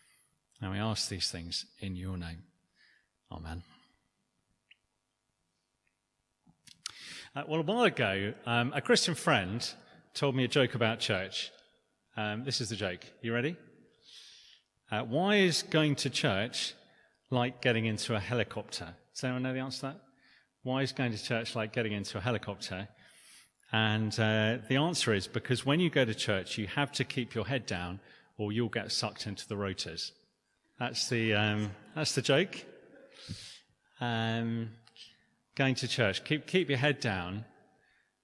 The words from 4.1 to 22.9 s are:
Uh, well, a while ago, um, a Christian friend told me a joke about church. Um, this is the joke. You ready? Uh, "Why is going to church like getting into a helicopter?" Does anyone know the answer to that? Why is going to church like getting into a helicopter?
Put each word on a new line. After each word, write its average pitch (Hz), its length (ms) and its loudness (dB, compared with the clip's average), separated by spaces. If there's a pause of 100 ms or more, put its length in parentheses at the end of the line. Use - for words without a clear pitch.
Uh, 143 140 -4
well, 156 100 0
a 160 60 0
while 220 180 2
ago, 104 500 2 (140)
um, 120 300 2
a 139 40 0
Christian 185 360 4
friend 110 520 2 (460)
told 139 220 0
me 131 80 4
a 120 40 2
joke 127 280 4
about 117 240 2
church. 95 500 -2 (640)
Um, 107 280 -2
this 135 160 -2
is 107 80 -4
the 113 80 -4
joke. 95 240 -2 (220)
You 117 120 -2
ready? 139 220 0 (1300)
Uh, 107 120 -2
"Why 175 340 2
is 185 280 4
going 151 320 4
to - 120 -2
church 113 640 0 (560)
like 127 320 0
getting 113 240 4
into 113 300 0
a 107 40 2
helicopter?" 101 760 -4 (180)
Does - 100 -8
anyone 127 200 -2
know 131 100 -2
the 131 60 -4
answer 131 220 -6
to 139 80 -6
that? 156 120 -10 (600)
Why 131 180 0
is 135 120 0
going 123 200 0
to 104 100 -6
church 117 320 -2
like 107 200 -2
getting 110 180 0
into 101 240 -4
a 92 60 -4
helicopter? 98 640 -4 (800)